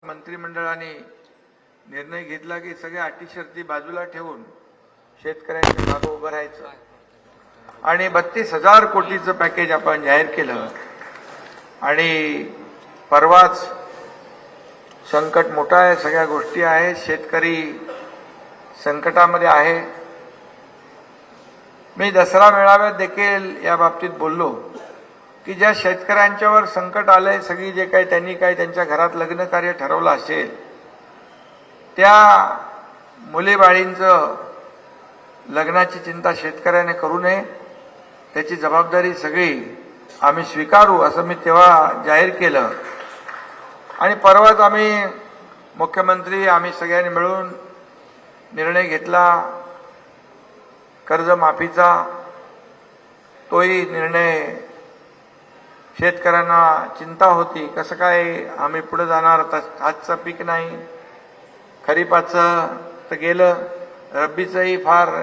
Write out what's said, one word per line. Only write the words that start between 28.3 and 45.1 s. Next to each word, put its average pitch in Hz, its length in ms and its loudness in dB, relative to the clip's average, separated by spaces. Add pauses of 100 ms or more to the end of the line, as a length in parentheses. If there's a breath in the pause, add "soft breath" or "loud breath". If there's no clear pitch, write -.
काही 180 220 0
त्यांच्या 170 280 -4
घरात 160 300 0
लग्न 170 320 -6
कार्य 175 260 -2
ठरवलं 165 380 -2
असेल, 76 400 -4 (1500)
त्या 196 160 8 (1080)
मुलीबाळींचं 185 1160 2 (1120)
लग्नाची 170 500 -2
चिंता 170 360 -6
शेतकऱ्याने 170 580 -2
करू 165 260 -4
नये, 185 220 -2 (920)
त्याची 151 220 -6
जबाबदारी 170 580 0
सगळी 151 640 -6 (440)
आम्ही 143 220 2
स्वीकारू 185 560 4
असं 156 260 0
मी 175 100 -6
तेव्हा 170 720 6
जाहीर 156 240 2
केलं. 147 400 0 (1300)
आणि 202 160 2
परवाच 208 440 6
आम्ही 214 440 2 (720)